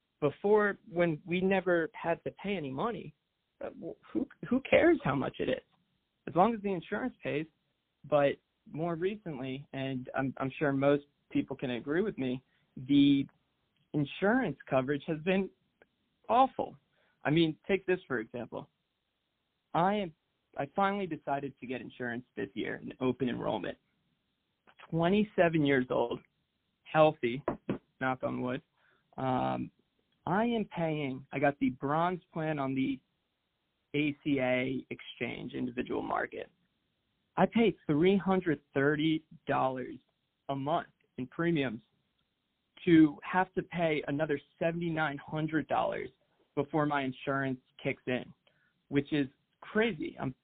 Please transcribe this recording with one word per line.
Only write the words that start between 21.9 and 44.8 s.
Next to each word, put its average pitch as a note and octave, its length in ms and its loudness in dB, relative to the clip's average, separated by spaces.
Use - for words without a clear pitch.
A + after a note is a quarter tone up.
this A2+ 180 -6
year - 300 -6
in - 160 -10
open B2+ 300 0
enrollment. A2 480 -4
Twenty-seven E3+ 760 2
years C3+ 240 4
old, B2 300 0
healthy, D#3 580 2
knock C3 220 -2
on B2+ 180 -4
wood. B2+ 200 -4
Um, B2+ 520 -2
I F#3+ 180 0
am A#3 220 -2
paying, D3+ 560 -4
I C#3 80 -6
got C#3+ 200 2
the C3 100 2
bronze D#3+ 500 0
plan D#3 260 -2
on C3+ 160 -2
the F#3 240 -2
A D3 260 0
C C#3 200 0
A B2+ 480 0
exchange - 640 -8
individual A#2+ 480 -4
market. - 480 -4
I F3 80 6
pay A3 280 2
three E3+ 300 4
hundred F#3 420 0
thirty D3+ 500 2
dollars C3 480 -2
a C#3 60 -2
month C#3 320 -2
in B2+ 100 -8
premiums C#3 520 0
to D#3+ 400 8
have F#3 300 0
to F3+ 80 -2
pay E3 480 0
another D3 320 0
seventy-nine E3 680 -2